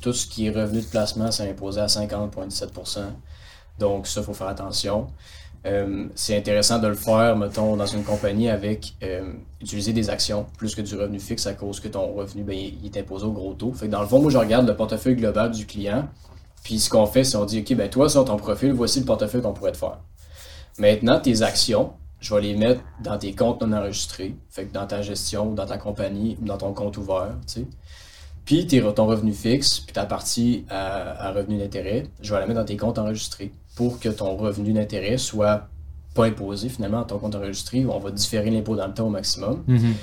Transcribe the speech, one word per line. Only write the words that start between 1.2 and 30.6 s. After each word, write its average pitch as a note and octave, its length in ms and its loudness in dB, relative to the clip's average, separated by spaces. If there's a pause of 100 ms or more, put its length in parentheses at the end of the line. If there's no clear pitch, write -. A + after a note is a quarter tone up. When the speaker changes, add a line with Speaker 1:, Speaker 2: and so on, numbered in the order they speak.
Speaker 1:
c'est G#2+ 180 -2
imposé G2 320 -6
à G#2 80 0
cinquante G#2 440 0
point F#2+ 160 -8
dix-sept G2 240 -8
pour - 160 -12
cent. G2+ 240 -6 (680)
Donc G2+ 300 0
ça, G#2 160 -2
faut G#2 100 -6
faire F#2+ 140 -6
attention. G2+ 600 -2 (600)
Euh, G2 380 0 (100)
c'est - 200 -2
intéressant G#2 440 4
de A2 80 2
le G#2 80 2
faire, A2+ 400 4
mettons, G#2+ 400 0
dans G2+ 100 0
une G#2 180 -2
compagnie G#2 460 0
avec, G#2 540 -2
euh, F#2+ 300 -6 (280)
utiliser G#2 320 -2
des A2 160 2
actions G#2 380 -2 (100)
plus G#2+ 160 -4
que A2 80 -6
du G#2 140 -6
revenu G2+ 240 -2
fixe - 260 -6
à G2+ 80 -4
cause G2+ 260 -8
que A2 100 -8
ton G2 240 -2
revenu, G2+ 300 -6
ben, G2 140 -4
il, G2 240 -8
il G#2 40 -10
est G#2 120 -8
imposé G2 280 -6
au A2 60 0
gros G2 220 -6
taux. A#2 200 -4
Fait A2 120 -8
que G#2+ 60 -2
dans G2+ 100 0
le G2+ 60 -2
fond, B2+ 120 8
moi, D3+ 120 6
je B2+ 80 6
regarde A2+ 260 6
le G#2+ 100 4
portefeuille A2+ 400 2
global A2 360 2
du G#2+ 160 -6
client. G#2+ 400 -2 (560)
Puis A2 160 -2
ce - 100 2
qu'on G#2+ 160 8
fait, B2+ 200 4
c'est - 120 0
on G#2 80 2
dit, « G#2+ 140 -2 (100)
OK, C3 60 4
ben G#2 140 2
toi, C#3+ 200 6
sur C3+ 160 8
ton G#2+ 120 0
profil, A#2+ 340 2
voici A#2+ 280 2
le A#2+ 60 0
portefeuille A2+ 360 2
qu'on G#2+ 120 0
pourrait F#2+ 200 -2
te - 40 -10
faire. » - 220 -6 (800)
Maintenant, G#2+ 400 6
tes A2+ 240 4
actions, - 480 2 (280)
je - 140 -4
vais G#2 80 6
les G2+ 140 -2
mettre A#2+ 260 2 (220)
dans G#2 140 -4
tes G2+ 160 -6
comptes A#2+ 280 0
non A2 160 2
enregistrés. G2+ 580 -6 (140)
Fait - 160 -10
que - 80 -14
dans G2 140 -4
ta G#2 140 -4
gestion, G#2 520 -4
dans G2 120 -2
ta G#2 120 -6
compagnie, G#2 640 -4
dans G2+ 160 -4
ton G2 160 -4
compte G2+ 240 -4
ouvert, F#2+ 380 -2 (120)
tu A#2 140 -8
sais. C3 60 -6 (760)
Puis E3 220 4
tes B2+ 160 6
re-, G#2 120 2
ton A2 120 6
revenu G#2+ 260 4
fixe, A#2 480 2
puis - 140 -14
ta G2+ 120 -2
partie A#2 640 0